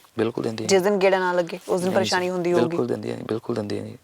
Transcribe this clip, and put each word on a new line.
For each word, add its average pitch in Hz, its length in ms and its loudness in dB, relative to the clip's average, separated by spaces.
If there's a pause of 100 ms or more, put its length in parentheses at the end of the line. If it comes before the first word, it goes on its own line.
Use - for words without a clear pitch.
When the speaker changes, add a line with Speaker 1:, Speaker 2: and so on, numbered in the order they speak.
(180)
Speaker 1:
ਬਿਲਕੁਲ 113 260 0
ਦਿੰਦੀਆਂ। 110 260 -4
Speaker 2:
ਜਿਸ 196 120 6
ਦਿਨ 202 160 2
ਗੇੜਾ 190 220 4
ਨਾ 180 140 0
ਲੱਗੇ 175 220 0
ਉਸ 180 260 -2
ਦਿਨ 185 80 0
Speaker 1:
ਨਹੀਂ - 0 -
ਜੀ, 190 60 0
Speaker 2:
ਪਰੇਸ਼ਾਨੀ 185 340 2
ਹੁੰਦੀ 175 240 0
ਹੋਊਗੀ? 170 120 4
Speaker 1:
ਬਿਲਕੁਲ - 220 0
ਦਿੰਦੀਆਂ 117 300 -4
ਜੀ, - 60 -10
ਬਿਲਕੁਲ 117 320 -4
ਦਿੰਦੀਆਂ 104 280 -4
ਜੀ। 107 200 -12